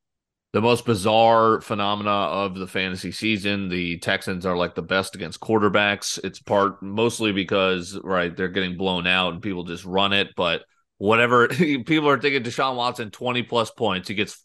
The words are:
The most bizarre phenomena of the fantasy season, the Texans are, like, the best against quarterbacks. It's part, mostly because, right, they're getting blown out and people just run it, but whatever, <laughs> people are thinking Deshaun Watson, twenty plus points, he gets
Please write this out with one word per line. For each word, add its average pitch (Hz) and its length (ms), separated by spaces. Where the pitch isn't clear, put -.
The 107 80
most 117 240
bizarre 113 760
phenomena 104 480
of 98 460
the 92 120
fantasy 92 440
season, 101 580
the 87 300
Texans 95 460
are, 90 120
like, 87 180
the 90 60
best 92 340
against 92 240
quarterbacks. 104 840
It's 92 160
part, 101 440
mostly 110 480
because, 95 720
right, 87 320
they're 95 140
getting 90 280
blown 90 300
out 92 260
and 85 80
people 90 220
just 87 220
run 95 280
it, 98 220
but 85 280
whatever, 117 500
<laughs> - 20
people 147 600
are 135 100
thinking 139 240
Deshaun 131 320
Watson, 120 360
twenty 123 320
plus 117 280
points, 95 380
he 101 60
gets 101 180